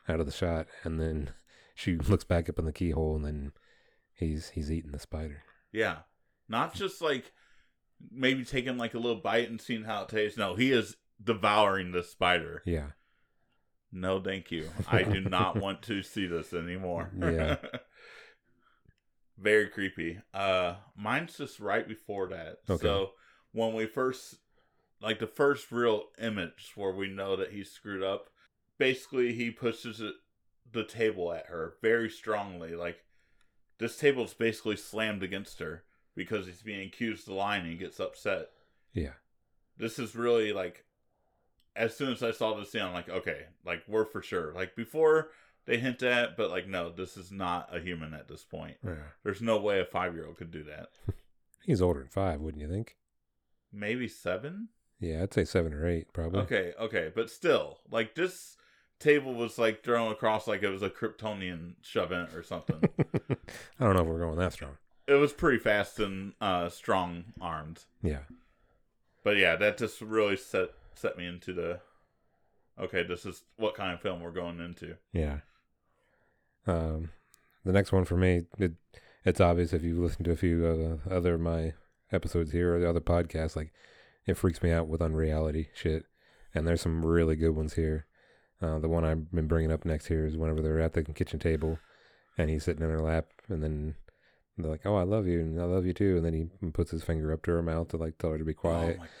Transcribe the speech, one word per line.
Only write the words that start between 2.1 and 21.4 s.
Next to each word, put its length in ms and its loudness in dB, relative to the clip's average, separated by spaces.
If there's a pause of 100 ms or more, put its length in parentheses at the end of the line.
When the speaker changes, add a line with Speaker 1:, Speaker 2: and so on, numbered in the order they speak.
Speaker 1:
back 240 2
up 100 -4
in 60 0
the 80 0
keyhole, 460 0
and 80 -2
then 260 -6 (600)
he's, 380 -2
he's 200 -4
eating 220 -4
the 60 -10
spider. 440 -10 (300)
Speaker 2:
Yeah. 300 -2 (440)
Not 260 -2
just, 280 -6
like, 320 -2 (760)
maybe 360 2
taking, 320 -2
like, 160 -4
a 60 -4
little 220 0
bite 280 2
and 100 -8
seeing 240 -6
how 200 -4
it 60 -10
tastes. 280 0
No, 180 0
he 160 4
is 240 4 (260)
devouring 680 4
the 120 0
spider. 640 2
Speaker 1:
Yeah. 260 -2 (1000)
Speaker 2:
No, 300 -2
thank 320 -6
you. 180 -4 (220)
I 120 4
do 180 2
not 340 2
Speaker 1:
<laughs> 60 2
Speaker 2:
want 220 -4
to 200 -4
see 240 -4
this 260 -4
anymore. 640 -6
Speaker 1:
Yeah. 440 0
Speaker 2:
<laughs> 60 -14 (1700)
Very 300 6
creepy. 520 -6 (140)
Uh, 420 0 (200)
mine's 420 -4
just 220 -10